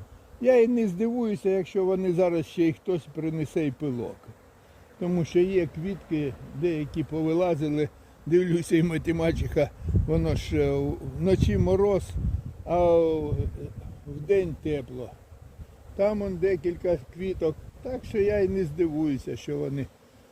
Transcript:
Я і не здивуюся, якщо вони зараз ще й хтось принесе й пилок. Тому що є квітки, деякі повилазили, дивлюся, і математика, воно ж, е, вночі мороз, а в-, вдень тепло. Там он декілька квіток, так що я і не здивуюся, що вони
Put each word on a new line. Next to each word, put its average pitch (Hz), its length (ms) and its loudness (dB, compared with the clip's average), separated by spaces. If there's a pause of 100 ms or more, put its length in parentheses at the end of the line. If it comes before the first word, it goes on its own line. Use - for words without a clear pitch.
(420)
Я 247 200 6
і 226 60 6
не 240 200 2
здивуюся, 220 640 -2
якщо 190 360 0
вони 190 280 2
зараз 170 320 2
ще - 180 0
й 165 100 4
хтось - 420 -4
принесе 160 520 -2
й 135 40 -2
пилок. 123 440 -6 (840)
Тому 175 260 0
що - 140 2
є 180 360 2
квітки, 156 580 -4 (280)
деякі 156 420 -2
повилазили, 156 840 0 (360)
дивлюся, 170 500 2
і 160 80 6
математика, 165 880 0 (380)
воно 160 280 2
ж, - 220 -2
е, 143 340 2 (280)
вночі 190 380 4
мороз, 190 460 2 (600)
а 165 200 0
в-, 160 500 4 (720)
вдень 151 560 0
тепло. 127 460 -6 (840)
Там 208 260 2
он 196 160 -4
декілька 175 600 0 (160)
квіток, 170 420 -4 (280)
так 254 220 -8
що - 120 -6
я 208 220 2
і 190 80 2
не 190 160 0
здивуюся, 151 720 -2
що 147 220 -6
вони 139 300 -4 (440)